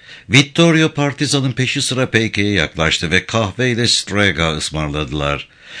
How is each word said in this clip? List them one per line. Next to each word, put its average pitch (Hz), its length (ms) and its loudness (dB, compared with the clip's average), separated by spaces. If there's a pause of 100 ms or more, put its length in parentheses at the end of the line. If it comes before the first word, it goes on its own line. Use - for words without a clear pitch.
(280)
Vittorio 156 680 4
Partizan'ın 139 580 -2
peşi 127 300 -2
sıra 123 280 -2
peykiye 104 420 0
yaklaştı 80 580 0
ve 90 160 0
kahveyle 117 600 -2
strega 90 680 0
ısmarladılar. 73 920 -4 (320)